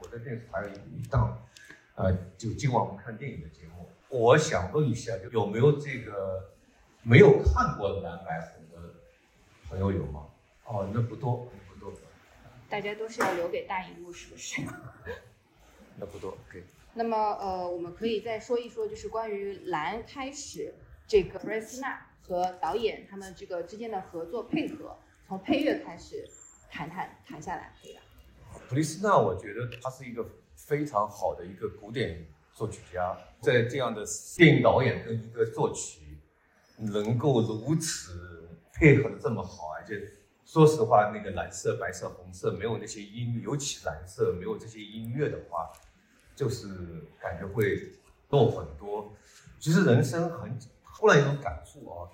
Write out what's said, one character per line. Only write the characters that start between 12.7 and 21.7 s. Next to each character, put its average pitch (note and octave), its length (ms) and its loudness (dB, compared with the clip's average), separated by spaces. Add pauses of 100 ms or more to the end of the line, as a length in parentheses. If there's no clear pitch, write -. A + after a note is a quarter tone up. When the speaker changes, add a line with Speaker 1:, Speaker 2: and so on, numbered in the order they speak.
Speaker 2:
家 G3+ 160 -6
都 A3 140 -8
是 - 120 -12
要 F#3+ 120 0
留 F3 160 -2
给 F3 180 -4
大 F#3+ 200 -6
荧 E3+ 120 -18
幕， F3 140 -16
是 - 180 -16
不 - 60 -20
是？ - 240 -8 (680)
Speaker 1:
<laughs> - 680 -20
那 - 80 -10
不 F#2 120 -14
多， F#2+ 140 -10
OK。 - 320 -18 (300)
Speaker 2:
那 A3+ 100 -4
么， A3+ 140 0
呃， G3 520 -2
我 F3 80 -4
们 E3+ 160 -8
可 A3 140 -6
以 A3 140 -2
再 A3+ 180 -6
说 A#3+ 180 -2
一 A#3+ 120 -6
说， A3 180 -6
就 G#3 80 -8
是 G#3+ 140 -10
关 A3+ 200 -6
于 G3+ 240 -6 (120)
蓝 F3+ 400 -4
开 C4+ 260 -10
始 - 420 -12 (340)
这 G3 160 6
个 - 160 -8
普 G#3+ 100 -8
利 G#3+ 100 -2
斯 A#3 220 -12